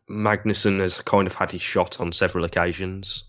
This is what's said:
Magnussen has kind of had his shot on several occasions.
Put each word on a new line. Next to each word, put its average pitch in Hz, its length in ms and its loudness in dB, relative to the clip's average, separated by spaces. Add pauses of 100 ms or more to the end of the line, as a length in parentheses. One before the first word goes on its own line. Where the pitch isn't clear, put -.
(100)
Magnussen 104 680 2
has 92 220 -2
kind 98 260 4
of 87 80 -8
had - 160 0
his 90 80 -8
shot - 400 -2
on 85 100 -4
several 87 340 0
occasions. 92 840 -2